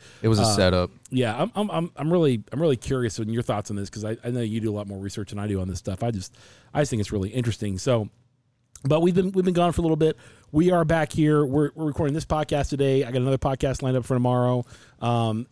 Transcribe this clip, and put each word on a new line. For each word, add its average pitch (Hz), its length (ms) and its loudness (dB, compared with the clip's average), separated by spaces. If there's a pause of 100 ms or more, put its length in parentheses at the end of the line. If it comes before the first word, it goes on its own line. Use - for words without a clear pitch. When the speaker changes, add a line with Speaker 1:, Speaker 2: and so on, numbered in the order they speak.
(200)
Speaker 1:
It 110 80 2
was 107 120 6
a - 20 6
Speaker 2:
uh, 110 140 4
Speaker 1:
setup. 90 340 4 (180)
Speaker 2:
yeah, 120 260 0
I'm, 170 200 -2
I'm, 202 160 -2
I'm, 165 260 -4
I'm 151 160 -2
really, 143 300 2 (100)
I'm 131 80 -4
really 156 160 2
curious 123 420 -2
in 110 120 -4
your 117 120 -2
thoughts 107 280 -4
on 101 60 -6
this, 101 120 -6
'cause 104 160 -10
I, 110 180 -6
I 123 80 -6
know 123 120 -2
you 110 180 -4
do 107 100 -2
a 104 60 -4
lot 104 100 -6
more 101 120 -10
research 98 320 -8
than 101 80 -10
I 101 80 -4
do 98 160 -2
on 92 60 -4
this 90 100 -6
stuff. - 240 -8
I 120 80 -2
just, 101 260 -8 (380)
I 151 80 2
just 143 80 -4
think 110 100 -2
it's 101 100 -4
really 101 200 -2
interesting. 110 480 -4
So, 113 320 -2 (760)
but 151 140 2
we've 175 140 4
been, 185 180 0
we've 185 140 0
been 185 80 2
gone 175 180 2
for - 80 -4
a - 20 0
little 160 140 2
bit. 156 220 2 (340)
We 175 180 4
are 170 140 4
back 160 260 0
here. 151 340 4
We're, 143 300 2
we're 156 120 -6
recording 147 260 -2
this 156 140 -4
podcast 151 420 0
today. 135 360 2
I 120 80 -10
got 127 100 0
another 135 160 2
podcast 135 420 -2
lined 127 160 0
up 123 80 -2
for - 100 -2
tomorrow. 123 520 2 (340)
Um, 117 520 0